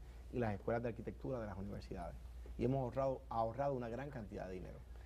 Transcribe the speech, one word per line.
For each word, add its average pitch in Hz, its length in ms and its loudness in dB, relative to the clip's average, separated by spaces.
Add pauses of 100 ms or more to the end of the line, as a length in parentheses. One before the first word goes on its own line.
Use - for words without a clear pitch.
(320)
y 127 80 2
las 110 140 4
escuelas 117 280 2
de 120 60 2
arquitectura 117 500 -2
de 113 80 -2
las 98 100 -4
universidades. 98 600 -4 (420)
Y 113 60 4
hemos 135 160 8
ahorrado, 131 480 2
ahorrado 117 460 4
una 120 140 0
gran 123 220 -2
cantidad 101 380 -4
de 95 60 -4
dinero. - 260 -6 (260)